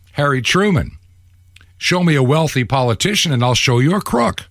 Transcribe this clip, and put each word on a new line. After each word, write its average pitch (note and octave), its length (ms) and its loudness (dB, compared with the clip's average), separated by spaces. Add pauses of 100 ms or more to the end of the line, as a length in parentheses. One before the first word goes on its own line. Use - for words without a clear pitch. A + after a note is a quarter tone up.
(140)
Harry C#3+ 280 0
Truman. E3+ 560 0 (800)
Show F3+ 260 0
me E3 120 4
a C3 80 2
wealthy C#3 400 0
politician C3+ 680 -2
and B2 120 0
I'll B2 100 2
show A#2+ 240 0
you C#3+ 180 2
a - 60 -2
crook. - 500 -2